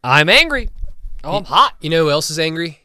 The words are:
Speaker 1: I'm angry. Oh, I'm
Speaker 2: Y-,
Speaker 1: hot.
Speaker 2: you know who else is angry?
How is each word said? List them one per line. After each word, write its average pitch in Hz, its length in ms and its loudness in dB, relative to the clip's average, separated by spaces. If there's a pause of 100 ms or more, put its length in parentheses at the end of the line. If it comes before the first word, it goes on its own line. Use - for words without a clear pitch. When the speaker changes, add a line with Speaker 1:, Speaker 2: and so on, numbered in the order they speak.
Speaker 1:
I'm 143 240 4
angry. 285 400 2 (560)
Oh, 170 140 -4
I'm 208 60 -4
Speaker 2:
Y-, - 40 -16
Speaker 1:
hot. 214 320 2
Speaker 2:
you 156 100 -8
know 165 140 2
who 151 60 2
else 151 200 -2
is 151 80 -8
angry? 160 460 -6